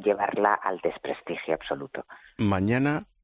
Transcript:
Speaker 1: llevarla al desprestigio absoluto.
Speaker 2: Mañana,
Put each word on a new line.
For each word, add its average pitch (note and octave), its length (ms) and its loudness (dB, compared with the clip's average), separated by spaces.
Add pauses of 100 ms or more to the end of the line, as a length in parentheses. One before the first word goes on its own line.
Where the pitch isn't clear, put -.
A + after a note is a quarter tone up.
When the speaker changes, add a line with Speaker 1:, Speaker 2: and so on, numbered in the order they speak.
Speaker 1:
llevarla G2+ 520 2
al F#2+ 260 -2
desprestigio - 760 -4
absoluto. C#2+ 520 -6 (320)
Speaker 2:
Mañana, A2+ 640 2 (200)